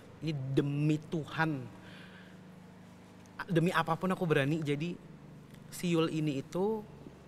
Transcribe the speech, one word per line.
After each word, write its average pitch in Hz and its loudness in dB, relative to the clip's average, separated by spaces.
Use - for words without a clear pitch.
Ini 156 -2
demi 147 4
Tuhan. 160 0
A-, - -8
demi 165 4
apapun 165 2
aku 185 0
berani. 151 4
Jadi 147 -2
siul 165 2
ini 151 0
itu 202 0